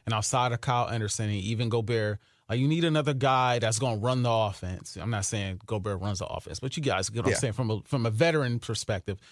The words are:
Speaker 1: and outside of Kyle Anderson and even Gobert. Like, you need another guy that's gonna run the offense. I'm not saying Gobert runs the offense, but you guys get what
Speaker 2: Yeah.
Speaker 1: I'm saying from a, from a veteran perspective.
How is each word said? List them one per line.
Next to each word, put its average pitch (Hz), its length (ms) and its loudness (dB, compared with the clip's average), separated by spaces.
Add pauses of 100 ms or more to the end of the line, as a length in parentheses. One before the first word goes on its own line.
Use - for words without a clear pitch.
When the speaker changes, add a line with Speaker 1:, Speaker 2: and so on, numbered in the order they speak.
Speaker 1:
and 113 80 0
outside 123 380 2
of 120 80 -2
Kyle 120 300 0
Anderson 107 400 -2
and 104 100 0
even 113 300 -2
Gobert. 110 500 0 (300)
Like, 120 100 0
you 135 80 4
need 165 160 2
another 151 300 2
guy 127 460 4
that's 110 200 2
gonna 123 200 0
run 123 240 2
the 120 80 2
offense. 95 680 -2
I'm 95 120 -4
not 101 120 -2
saying 98 440 -4
Gobert 101 340 -4
runs 98 180 -4
the 92 60 -4
offense, - 340 -8
but 135 160 -6
you 160 80 -4
guys 98 260 2
get 110 140 -4
what 135 60 4
Speaker 2:
Yeah. - 60 2
Speaker 1:
I'm - 40 -2
saying 117 140 0
from 117 160 -2
a, 107 160 -2
from 123 200 0
a 117 40 2
veteran 127 500 2
perspective. 101 600 -4 (120)